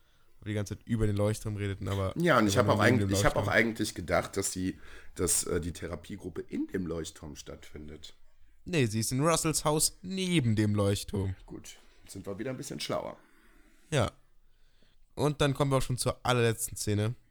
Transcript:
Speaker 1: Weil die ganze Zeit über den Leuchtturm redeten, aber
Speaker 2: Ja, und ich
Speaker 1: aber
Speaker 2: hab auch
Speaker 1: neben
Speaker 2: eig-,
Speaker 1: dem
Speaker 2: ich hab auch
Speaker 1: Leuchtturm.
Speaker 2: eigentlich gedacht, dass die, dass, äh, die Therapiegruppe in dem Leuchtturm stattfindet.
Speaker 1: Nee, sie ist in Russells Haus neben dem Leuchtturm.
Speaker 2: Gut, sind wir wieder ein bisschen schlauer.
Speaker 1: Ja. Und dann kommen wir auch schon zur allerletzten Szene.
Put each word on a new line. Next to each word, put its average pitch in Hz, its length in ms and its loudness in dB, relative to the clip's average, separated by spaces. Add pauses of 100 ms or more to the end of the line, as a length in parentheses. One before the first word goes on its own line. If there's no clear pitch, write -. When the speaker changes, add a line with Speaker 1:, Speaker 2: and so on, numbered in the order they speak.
(400)
Speaker 1:
Weil - 80 -10
die 107 60 -4
ganze 104 220 -4
Zeit - 100 -20
über 110 200 2
den 104 100 0
Leuchtturm 104 400 0
redeten, 98 320 -4
aber 98 300 -2
Speaker 2:
Ja, 160 200 6
und 110 100 6
ich 101 100 4
Speaker 1:
aber 117 140 6
Speaker 2:
hab 104 80 4
auch 98 40 6
Speaker 1:
neben 123 120 8
Speaker 2:
eig-, 104 40 2
Speaker 1:
dem 98 100 2
Speaker 2:
ich 101 140 2
hab - 120 6
auch 117 100 0
Speaker 1:
Leuchtturm. - 100 2
Speaker 2:
eigentlich 110 380 2
gedacht, 90 420 0
dass 98 140 0
die, 92 280 -4 (360)
dass, - 300 0
äh, 85 160 0
die 82 120 -4
Therapiegruppe 90 720 -10
in - 240 -6
dem 92 200 -4
Leuchtturm 80 500 -8
stattfindet. 76 800 -16 (500)
Speaker 1:
Nee, 160 220 2
sie 110 140 -2
ist - 120 -2
in 131 80 -2
Russells 160 440 2
Haus 156 380 2
neben 175 540 0
dem 107 180 4
Leuchtturm. 101 600 0 (120)
Speaker 2:
Gut, - 300 -16 (320)
sind 98 180 -14
wir 98 120 -8
wieder 110 120 -6
ein 127 60 -8
bisschen - 240 -10
schlauer. - 360 -4 (760)
Speaker 1:
Ja. 131 200 2 (1040)
Und 147 260 0
dann 143 140 4
kommen 139 160 0
wir 139 80 4
auch 123 40 2
schon 123 160 -2
zur - 260 -4
allerletzten 117 520 2
Szene. 107 380 0 (160)